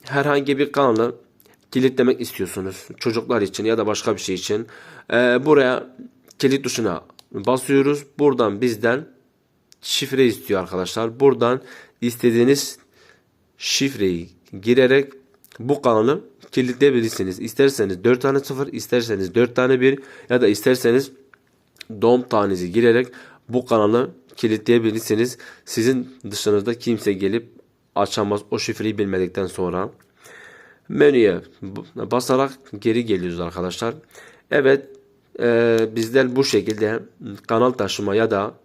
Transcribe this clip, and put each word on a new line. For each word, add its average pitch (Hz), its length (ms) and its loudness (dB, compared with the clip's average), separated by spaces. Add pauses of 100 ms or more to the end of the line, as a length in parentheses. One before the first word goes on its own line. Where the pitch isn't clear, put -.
herhangi 139 560 0
bir 143 140 0
kanalı 120 440 0 (540)
kilitlemek 127 500 2
istiyorsunuz. 95 760 -10
Çocuklar 117 460 -2
için 98 220 -4
ya 110 140 0
da 104 80 -2
başka 107 280 -2
bir 95 60 -10
şey 95 140 -6
için. 107 320 -4 (460)
Ee, - 40 2 (300)
buraya 135 500 2 (420)
kilit 135 260 0
tuşuna 110 400 -4 (280)
basıyoruz. 135 720 0 (140)
Buradan 120 420 2
bizden 120 460 0 (760)
şifre 131 460 0
istiyor 104 340 -2
arkadaşlar. 95 600 -6
Buradan 127 400 4 (400)
istediğiniz 120 800 2 (800)
şifreyi 98 680 -2 (340)
girerek 131 500 4 (460)
bu 131 240 -2
kanalı 120 380 2 (320)
kilitleyebilirsiniz. 120 880 0
İsterseniz 107 640 0
dört 123 160 4
tane 135 200 0
sıfır, 139 320 -8
isterseniz 107 640 -4
dört 123 220 2
tane 127 240 2
bir 135 200 2 (300)
ya 123 100 2
da 113 80 4
isterseniz 127 640 2 (880)
dom 123 200 4
tanesi 98 500 -2
girerek 117 340 4 (420)
bu 120 180 -2
kanalı 113 440 2 (260)
kilitleyebilirsiniz. 110 1000 0 (260)
Sizin 123 440 -2 (220)
dışınızda 104 440 -2
kimse 113 380 -2
gelip 98 360 -2 (460)
açamaz 101 460 -2 (100)
o 120 80 -4
şifreyi 107 400 -6
bilmedikten 95 480 -2
sonra. 90 440 -6 (960)
Menüye 123 520 4 (540)
basarak 127 580 -2 (260)
geri 113 260 0
geliyoruz 90 360 -4
arkadaşlar. 90 540 -6 (560)
Evet, 135 380 2 (520)
e, 117 380 2 (180)
bizler 123 400 0
bu 135 80 4
şekilde 107 560 -2 (480)
kanal 117 220 2
taşıma 101 440 -4
ya 110 160 2
da 104 240 -2 (100)